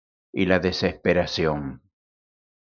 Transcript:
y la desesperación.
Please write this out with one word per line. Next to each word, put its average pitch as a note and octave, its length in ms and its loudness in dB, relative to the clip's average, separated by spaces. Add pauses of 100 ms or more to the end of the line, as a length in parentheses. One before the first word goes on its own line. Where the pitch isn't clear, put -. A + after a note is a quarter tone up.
(320)
y F#2+ 140 0
la F2+ 140 4
desesperación. D#2+ 1200 -2 (840)